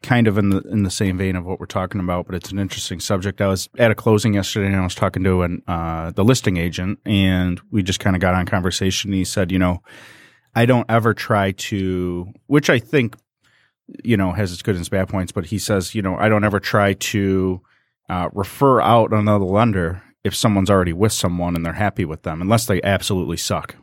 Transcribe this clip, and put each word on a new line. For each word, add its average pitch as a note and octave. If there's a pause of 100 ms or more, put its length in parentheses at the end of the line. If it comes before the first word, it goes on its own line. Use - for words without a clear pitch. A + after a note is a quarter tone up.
kind A#2+
of G2+
in G2+
the, G2
in G#2
the F#2
same F#2
vein F#2+
of F2+
what F#2
we're F#2
talking F#2+
about, F2+
but F#2
it's F2
an F#2+
interesting F#2
subject. G2
I G2+
was F#2+ (100)
at A#2
a G#2+
closing G#2+
yesterday G2
and G2
I F#2+
was F2
talking F#2
to F#2
an, F2
uh, E2
the G2
listing A2
agent, F2+
and F#2 (100)
we G#2
just F2+
kinda F#2
got F2+
on F2+
conversation. F#2+
He F#2+
said, F2+
you F#2
know, F2+ (720)
"I A#2
don't B2
ever A2+
try G2+
to," F#2 (140)
which D3
I C#3
think, B2 (880)
you A2+
know, F#2
has F#2
its E2+
good G#2
and F2
its E2+
bad F#2
points, F#2
but F2
he G2+
says, F#2+
you G#2+
know, F#2
"I G#2+
don't G#2+
ever G2+
try G2+
to, F#2+ (480)
uh, F2+
refer B2
out A2+
another G#2
lender F#2 (220)
if F#2+
someone's G2
already F#2
with G2+
someone F2
and E2
they're E2
happy G2+
with D#2
them, E2
unless A2+
they F#2
absolutely F#2
suck." -